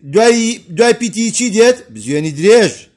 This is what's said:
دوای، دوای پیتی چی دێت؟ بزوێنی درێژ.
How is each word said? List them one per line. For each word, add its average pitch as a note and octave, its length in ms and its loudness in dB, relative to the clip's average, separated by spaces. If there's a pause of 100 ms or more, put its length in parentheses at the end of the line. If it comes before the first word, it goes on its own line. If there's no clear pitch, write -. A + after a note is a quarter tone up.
(140)
دوای، A3+ 440 2 (200)
دوای A#3 160 2
پیتی A3+ 380 -4
چی A#3+ 200 -4
دێت؟ A#3+ 260 2 (160)
بزوێنی C#3+ 380 -6
درێژ. F#3 400 2 (260)